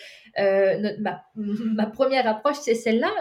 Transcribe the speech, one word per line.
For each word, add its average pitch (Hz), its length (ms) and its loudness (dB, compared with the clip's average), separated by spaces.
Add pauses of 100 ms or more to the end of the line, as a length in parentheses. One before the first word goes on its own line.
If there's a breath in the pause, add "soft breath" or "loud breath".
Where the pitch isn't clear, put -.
(400 loud breath)
Euh, 196 400 4
notre, 208 220 -4
ma, 185 280 -4
<laughs> - 60 -20
ma 214 520 -2
première 262 400 0
approche, 277 340 0
c'est 226 140 0
celle-là. 233 460 0